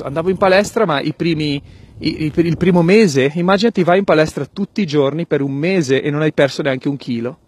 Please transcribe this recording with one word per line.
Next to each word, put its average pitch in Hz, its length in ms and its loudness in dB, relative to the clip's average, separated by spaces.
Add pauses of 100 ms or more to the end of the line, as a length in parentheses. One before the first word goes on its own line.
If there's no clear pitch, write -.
andavo 160 260 -4
in 185 80 -2
palestra, 202 480 2
ma 147 140 0
i 151 140 -4
primi, 151 480 -2 (380)
i, 156 260 -4
i, 147 100 -4
il 165 220 0
primo 175 240 2
mese", 165 540 4
immaginati 190 480 0
vai 175 160 2
in 202 40 0
palestra 156 420 0
tutti - 360 -8
i 185 60 -2
giorni 147 400 0
per 143 140 0
un 139 120 -4
mese 143 480 0
e 147 80 -4
non 147 120 -2
hai 156 120 0
perso 143 300 0
neanche 131 240 -4
un 143 100 -2
chilo 123 400 -8 (100)